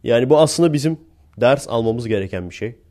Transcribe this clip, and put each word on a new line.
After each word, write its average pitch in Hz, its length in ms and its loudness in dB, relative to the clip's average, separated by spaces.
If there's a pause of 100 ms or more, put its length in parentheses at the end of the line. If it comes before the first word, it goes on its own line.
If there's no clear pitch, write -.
Yani 120 260 2
bu 151 80 6
aslında 160 360 2
bizim 151 260 -2 (380)
ders 127 300 2
almamız 117 400 -2
gereken 95 420 -4
bir 82 60 -18
şey. 113 200 -10 (140)